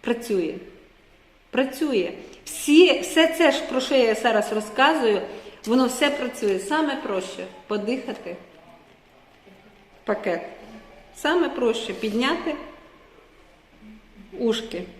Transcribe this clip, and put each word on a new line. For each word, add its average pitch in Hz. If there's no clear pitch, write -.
Працює. 208
Працює. 262
Всі, 311
все 320
це 320
ж, -
про 254
що 277
я 226
зараз 214
розказую, 233
воно 247
все 285
працює. 233
Саме 302
проще 185
подихати. 214
Пакет. 190
Саме 311
проще 226
підняти 247
ушки. 220